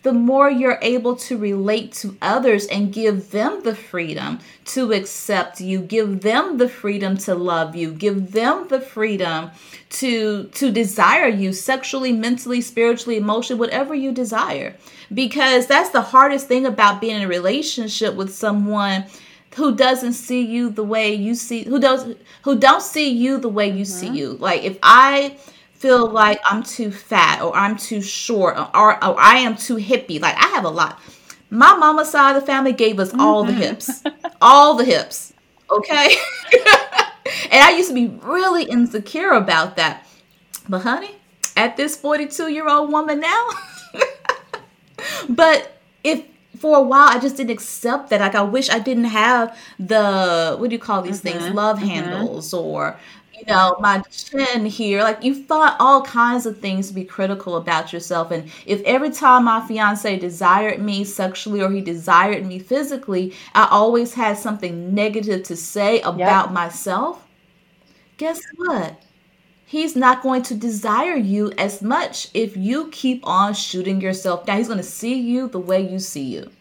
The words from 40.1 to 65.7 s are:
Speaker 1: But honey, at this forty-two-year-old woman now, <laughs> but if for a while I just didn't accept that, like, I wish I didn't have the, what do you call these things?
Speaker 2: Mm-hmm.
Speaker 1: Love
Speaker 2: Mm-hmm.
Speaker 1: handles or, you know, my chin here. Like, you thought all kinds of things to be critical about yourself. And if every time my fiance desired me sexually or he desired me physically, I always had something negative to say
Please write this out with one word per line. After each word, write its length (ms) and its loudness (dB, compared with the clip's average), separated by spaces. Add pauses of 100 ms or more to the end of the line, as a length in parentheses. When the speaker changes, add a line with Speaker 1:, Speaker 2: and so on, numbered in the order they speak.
Speaker 1:
But 140 -4
honey, 280 -4 (460)
at 200 0
this 200 -4
forty-two-year-old 960 -2
woman 280 0
now, 280 0 (460)
<laughs> 1300 -8
but 520 2 (220)
if 200 -2 (360)
for 200 4
a 40 6
while 260 6
I 100 4
just 180 -2
didn't 140 -6
accept 600 -6
that, 100 2
like, 140 0
I 80 2
wish 280 0
I 80 0
didn't 260 0
have 520 2 (220)
the, 800 2
what 120 -2
do 60 -4
you 40 -6
call 220 -2
these 180 -6
things? 220 -6
Speaker 2:
Mm-hmm. 120 -4
Speaker 1:
Love 240 0
Speaker 2:
Mm-hmm. 100 -4
Speaker 1:
handles 640 -6
or, 440 -6 (340)
you 140 -20
know, 340 4
my 200 2 (100)
chin 540 -4
here. 380 -2
Like, 220 0
you 100 0
thought 460 0
all 220 6
kinds 440 0
of 140 -8
things 280 -4
to 60 -14
be 100 -8
critical 520 -6
about 360 -4
yourself. 380 -6
And 200 -8 (160)
if 160 -2
every 280 2
time 340 4
my 220 0
fiance 520 -2
desired 640 0
me 240 -4
sexually 560 -6
or 100 0
he 100 -2
desired 640 2
me 120 -10
physically, 760 -4 (200)
I 160 6
always 440 2
had 240 -4
something 560 -8
negative 500 -2
to 120 -10
say 400 -2